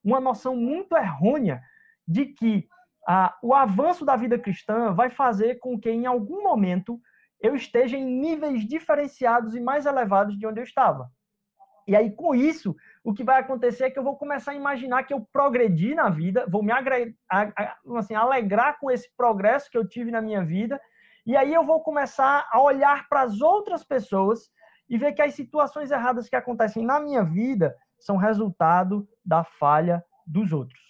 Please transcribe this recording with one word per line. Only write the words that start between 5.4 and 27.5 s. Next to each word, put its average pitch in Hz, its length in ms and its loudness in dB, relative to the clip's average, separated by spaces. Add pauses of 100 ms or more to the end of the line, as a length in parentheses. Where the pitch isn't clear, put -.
com 247 180 -8
que, 226 120 -4
em 233 160 -2
algum 254 380 -4
momento, 214 560 0 (400)
eu 254 160 0
esteja 247 400 0
em 269 80 -6
níveis 269 640 -4
diferenciados 254 880 -2
e 247 60 -8
mais 269 240 -2
elevados 208 540 0
de 214 80 -8
onde 220 140 -6
eu 254 40 -8
estava. 147 460 0 (800)
E 196 60 2
aí, 214 160 4
com 302 240 -2
isso, 262 400 0 (300)
o 226 80 -4
que 208 100 -6
vai 262 180 4
acontecer 254 440 -2
é 262 60 0
que 262 80 -8
eu 269 40 -6
vou 269 140 -4
começar 285 360 -8
a 285 40 -12
imaginar 262 480 -2
que 277 100 -6
eu 226 180 -8
progredi 240 600 2
na 220 140 2
vida, 185 400 -2
vou 196 140 -2
me 208 100 0
agre-, 247 440 -2 (120)
a-, 208 280 0
a-, 208 200 -6 (220)
assim, 220 160 -8
alegrar 240 680 0
com 277 100 -6
esse 247 260 -2
progresso 226 540 0
que - 80 -2
eu 226 100 -2
tive 233 220 -8
na 226 100 -4
minha 214 240 -4
vida, 214 360 -4 (440)
e 233 120 0
aí 277 160 4
eu 330 120 4
vou 311 160 2
começar 285 680 0
a 233 100 4
olhar 277 480 4
para 277 140 2
as 214 180 -2
outras 381 440 2
pessoas 214 680 0 (380)
e 233 80 -2
ver 285 160 0
que 294 100 0
as 294 120 0
situações 285 560 -4
erradas 247 380 -2
que - 80 -4
acontecem 226 480 -2
na 269 160 2
minha 285 220 0
vida 180 540 0 (220)